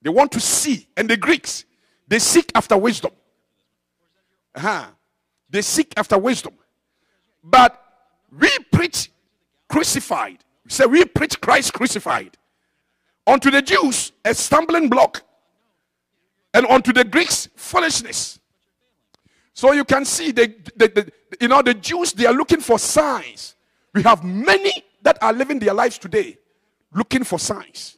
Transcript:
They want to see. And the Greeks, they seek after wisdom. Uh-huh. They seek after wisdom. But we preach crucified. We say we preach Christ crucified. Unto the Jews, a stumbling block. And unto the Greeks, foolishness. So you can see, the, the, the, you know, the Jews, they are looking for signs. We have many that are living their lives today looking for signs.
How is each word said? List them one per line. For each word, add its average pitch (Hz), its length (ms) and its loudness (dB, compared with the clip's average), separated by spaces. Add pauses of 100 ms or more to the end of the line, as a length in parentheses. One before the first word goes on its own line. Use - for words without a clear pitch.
They 147 80 -6
want 262 220 2
to - 80 -6
see. - 480 -4 (100)
And 220 120 -4
the 226 60 2
Greeks, - 500 -4 (420)
they 220 120 0
seek - 360 0
after 220 200 2
wisdom. 214 360 -2 (1400)
Uh-huh. 156 320 -6 (640)
They 190 120 -4
seek - 340 -4
after 208 220 -2
wisdom. 220 360 -4 (920)
But 240 380 4 (560)
we - 120 2 (220)
preach - 400 -2 (580)
crucified. 139 760 -4 (220)
We - 60 -14
say 262 160 2
we 311 180 4
preach - 340 -4
Christ - 340 0
crucified. 127 640 -6 (880)
Unto 277 240 4
the 277 100 4
Jews, 277 500 0 (140)
a 220 80 0
stumbling 320 560 0
block. - 320 2 (1300)
And 247 120 4
unto 247 260 2
the 247 120 4
Greeks, 262 520 -2
foolishness. - 840 -4 (1120)
So 269 200 4
you 294 120 0
can 269 200 0
see, 320 260 -4
the, 233 160 2 (280)
the, 220 120 4
the, 208 240 -2 (280)
you 240 80 0
know, 269 140 4
the 247 140 2
Jews, 339 380 -6
they 202 120 -2
are 233 80 4
looking 311 280 0
for 226 180 0
signs. 247 760 -4 (380)
We 202 80 0
have 214 220 2
many 370 600 -2 (200)
that - 180 2
are 220 120 0
living 269 260 -4
their 208 140 0
lives 233 240 -2
today 165 420 -6 (520)
looking 247 320 -4
for 180 140 -6
signs. - 600 -10